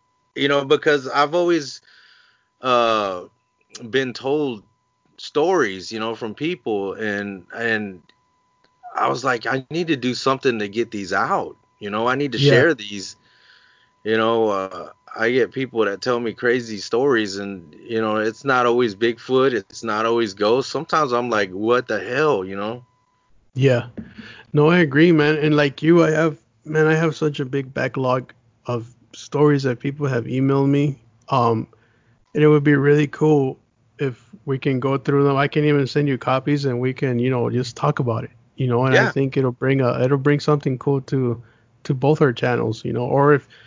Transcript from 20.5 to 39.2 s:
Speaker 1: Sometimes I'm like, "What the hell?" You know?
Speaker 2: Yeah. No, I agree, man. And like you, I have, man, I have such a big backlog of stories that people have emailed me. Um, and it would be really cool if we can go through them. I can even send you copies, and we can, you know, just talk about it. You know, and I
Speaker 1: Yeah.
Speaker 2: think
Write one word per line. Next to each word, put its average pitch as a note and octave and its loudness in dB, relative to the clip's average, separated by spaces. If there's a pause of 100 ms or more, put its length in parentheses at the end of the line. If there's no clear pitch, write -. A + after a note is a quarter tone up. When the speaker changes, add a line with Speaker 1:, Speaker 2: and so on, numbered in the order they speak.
Speaker 1:
Sometimes D3+ -2
I'm A#2+ -2
like, G#2 0
"What A#2 0
the A2 -4
hell?" B2 0
You F#2+ -10
know? A2 -8 (720)
Speaker 2:
Yeah. B2 2 (680)
No, D3 6
I F3 6
agree, D#3+ 4
man. D3+ 4
And D3+ 2
like C#3+ 0
you, E3 6
I D#3 2
have, D#3 0 (280)
man, D#3 2
I D#3+ 4
have D#3+ 0
such D3+ -2
a C#3+ -4
big C3 -6
backlog C3 -2 (320)
of A#2 -6 (260)
stories C#3+ 2
that B2 -2
people C#3+ -6
have A#2+ -2
emailed C3+ 0
me. C#3+ 0 (300)
Um, A#2 0 (640)
and D3+ 2
it D3+ 6
would D3+ 6
be D3 6
really C#3+ 4
cool D3 2 (400)
if C3+ -6 (220)
we C3+ -4
can C3 0
go C3+ 0
through C#3 2
them. C#3 4
I C#3 2
can D3 0
even C#3+ 2
send D3 0
you C3+ 0
copies, C#3 -2
and B2 -2
we B2+ -2
can, B2+ -2
you B2 0
know, A#2+ 0
just B2 -4
talk D3 0
about A#2+ -4
it. - -14 (260)
You C3 -2
know, B2 2
and C3 4
I - 6
Speaker 1:
Yeah. G3+ 2
Speaker 2:
think C3+ -2